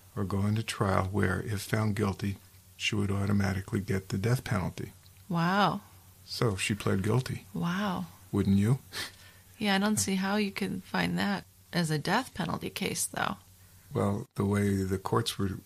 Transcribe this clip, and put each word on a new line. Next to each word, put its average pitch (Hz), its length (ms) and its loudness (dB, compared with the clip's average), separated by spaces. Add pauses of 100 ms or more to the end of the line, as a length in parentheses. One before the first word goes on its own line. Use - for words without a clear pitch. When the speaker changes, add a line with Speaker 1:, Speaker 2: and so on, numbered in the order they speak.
(160)
Speaker 1:
or 104 80 -2
going 101 320 0
to 110 80 0
trial 95 480 0
where, 98 340 2
if 101 160 -4
found 110 340 0
guilty, 101 420 -2 (400)
she - 180 -2
would 101 160 0
automatically 98 680 0
get 95 280 -4
the 101 80 -2
death 113 260 0
penalty. - 500 -4 (340)
Speaker 2:
Wow. 175 540 2 (440)
Speaker 1:
So 110 300 0
she 95 180 0
pled 101 300 0
guilty. 107 500 0
Speaker 2:
Wow. 180 520 -2 (260)
Speaker 1:
Wouldn't 98 260 4
you? 113 220 4 (800)
Speaker 2:
Yeah, 208 180 2
I 190 40 4
don't 208 200 2
see 196 160 0
how 196 220 2
you 202 140 0
can 190 300 -4
find 175 360 -2
that 196 260 0 (300)
as 170 180 2
a 156 60 2
death 180 360 0
penalty 175 360 -4
case, 185 360 -4
though. - 300 -4 (580)
Speaker 1:
Well, 101 420 0
the 101 100 0
way 101 380 4
the 95 140 0
courts 113 400 -2
were 95 140 -2 (140)